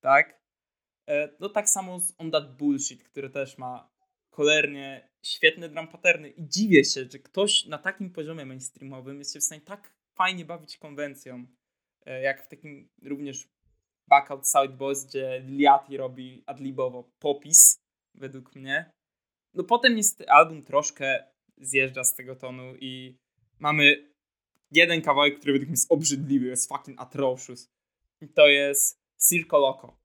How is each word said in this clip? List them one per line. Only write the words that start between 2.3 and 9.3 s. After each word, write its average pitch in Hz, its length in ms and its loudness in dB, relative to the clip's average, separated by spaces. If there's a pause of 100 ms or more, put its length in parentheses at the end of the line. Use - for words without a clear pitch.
That 147 260 -4
Bullshit, 139 480 -4
który 135 260 -14
też 135 280 -10
ma 127 320 -14 (400)
cholernie 143 800 -2 (120)
świetne 160 460 0
drum 160 200 -12
patterny 160 420 -6
i 156 180 -16
dziwię 180 360 4
się, 135 280 -4
że 135 60 -20
ktoś - 480 -2
na 151 120 -10
takim 190 320 -8
poziomie 160 360 -12
mainstreamowym 131 720 -16
jest 143 160 -12